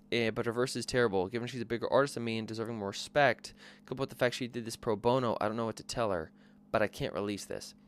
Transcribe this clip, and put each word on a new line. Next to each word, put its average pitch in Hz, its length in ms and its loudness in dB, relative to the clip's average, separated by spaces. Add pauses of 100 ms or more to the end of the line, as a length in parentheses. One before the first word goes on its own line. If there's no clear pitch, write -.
(120)
eh, 117 180 2
but 113 160 -2
her 117 60 0
verse 123 240 0
is 120 100 -2
terrible. 98 440 2
Given 117 180 -4
she's 120 140 -6
a 110 40 -4
bigger - 260 -2
artist 139 220 6
than 117 120 -4
me 113 120 -2
and 110 100 -4
deserving 113 300 -6
more 101 120 -4
respect, - 640 2 (300)
coupled 135 160 -6
with 135 80 -2
the 131 80 -14
fact 123 180 2
she 123 120 -4
did 117 180 -6
this 113 100 -8
pro 110 200 0
bono, 120 460 2
I 104 60 2
don't 107 100 0
know 117 80 0
what 110 120 -4
to - 60 -14
tell 113 280 -2
her." 82 200 -2 (400)
But 110 100 4
I 104 60 4
can't - 260 -4
release 101 320 -2
this. - 300 -10 (120)